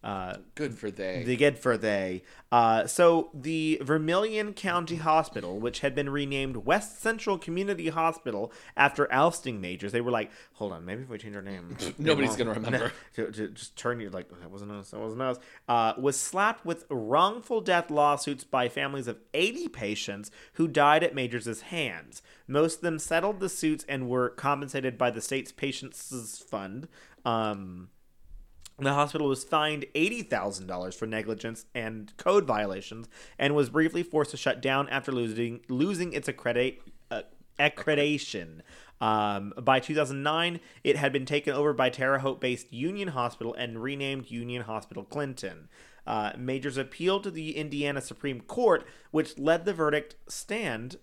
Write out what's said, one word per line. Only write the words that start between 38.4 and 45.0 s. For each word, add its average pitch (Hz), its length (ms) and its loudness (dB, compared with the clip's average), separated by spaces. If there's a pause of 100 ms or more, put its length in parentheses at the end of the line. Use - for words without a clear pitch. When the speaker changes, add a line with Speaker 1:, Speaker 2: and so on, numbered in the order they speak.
Speaker 1:
Um, 104 640 2
by 131 180 6
two 147 140 -6
thousand 139 280 0
nine, 165 380 0 (220)
it 143 140 6
had 139 160 2
been 131 120 0
taken 147 300 0
over 147 180 2
by 127 160 4
Terre 135 300 2
Haute-based 127 540 -2
Union 185 360 -4
Hospital 120 460 -4
and 113 280 -8
renamed 135 480 -6
Union 120 320 -6
Hospital 110 420 -8